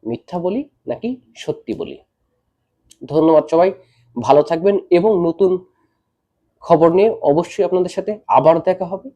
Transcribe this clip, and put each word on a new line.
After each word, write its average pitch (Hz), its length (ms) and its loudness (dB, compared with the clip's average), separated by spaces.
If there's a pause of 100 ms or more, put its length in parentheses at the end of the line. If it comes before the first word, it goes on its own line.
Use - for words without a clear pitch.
মিথ্যা 117 320 -10
বলি 202 300 -6 (180)
নাকি 233 340 -8 (160)
সত্যি - 380 -10
বলি। - 240 -12 (1080)
ধন্যবাদ 156 440 4
সবাই, 180 220 2 (480)
ভালো 139 220 4
থাকবেন 170 360 0 (120)
এবং 180 360 2
নতুন 180 400 -2 (920)
খবর 165 320 2
নিয়ে 196 180 2
অবশ্যই 165 540 -2
আপনাদের 180 240 -2
সাথে 208 380 -8
আবার 156 340 2
দেখা 180 240 -2
হবে। 190 320 -12